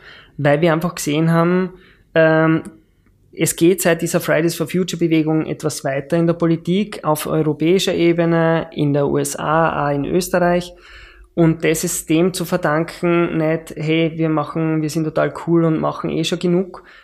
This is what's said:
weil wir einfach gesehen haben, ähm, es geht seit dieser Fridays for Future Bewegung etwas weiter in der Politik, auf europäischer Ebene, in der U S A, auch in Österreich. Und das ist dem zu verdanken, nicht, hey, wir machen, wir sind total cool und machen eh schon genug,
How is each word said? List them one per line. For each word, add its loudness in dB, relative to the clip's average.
weil 2
wir 4
einfach -2
gesehen 0
haben, 2
ähm, 4
es -2
geht 4
seit 0
dieser -2
Fridays 0
for -4
Future -4
Bewegung 2
etwas -6
weiter -4
in 2
der 2
Politik, -2
auf -2
europäischer 0
Ebene, 2
in 0
der 2
U 0
S -4
A, 0
auch 0
in -2
Österreich. 0
Und 2
das 0
ist -4
dem 2
zu -6
verdanken, -2
nicht, -2
hey, 0
wir 0
machen, -2
wir -2
sind -2
total -2
cool 2
und 0
machen -4
eh -2
schon -4
genug, -2